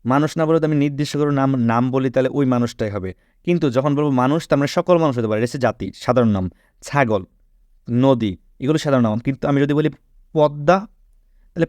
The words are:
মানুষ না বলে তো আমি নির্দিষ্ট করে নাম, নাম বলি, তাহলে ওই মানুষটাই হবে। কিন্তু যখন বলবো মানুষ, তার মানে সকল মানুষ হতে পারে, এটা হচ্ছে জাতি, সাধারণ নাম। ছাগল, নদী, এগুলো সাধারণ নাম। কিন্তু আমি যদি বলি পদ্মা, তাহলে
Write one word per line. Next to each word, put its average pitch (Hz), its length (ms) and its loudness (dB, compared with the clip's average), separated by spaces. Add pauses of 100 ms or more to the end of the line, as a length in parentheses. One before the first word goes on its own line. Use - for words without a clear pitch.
মানুষ 143 320 0
না 165 80 0
বলে 160 140 2
তো 151 60 0
আমি 151 100 0
নির্দিষ্ট 143 420 -2
করে 147 140 0
নাম, 135 240 0
নাম 120 360 0
বলি, 131 180 0
তাহলে 131 200 0
ওই 139 160 -2
মানুষটাই 120 440 -2
হবে। 95 240 -8 (320)
কিন্তু 165 240 0
যখন 135 260 0
বলবো 147 140 0
মানুষ, 135 380 0
তার 143 120 2
মানে 143 80 0
সকল 175 300 0
মানুষ 151 200 0
হতে 113 100 -2
পারে, 107 120 -2
এটা 113 40 0
হচ্ছে 123 140 -6
জাতি, 113 380 -2
সাধারণ 123 320 2
নাম। 95 220 0 (320)
ছাগল, 110 420 0 (680)
নদী, 120 480 2 (220)
এগুলো 151 180 0
সাধারণ 139 260 0
নাম। 110 160 0
কিন্তু 135 280 -4
আমি 139 140 0
যদি 143 120 0
বলি 151 160 0 (440)
পদ্মা, 151 460 2 (760)
তাহলে 165 160 0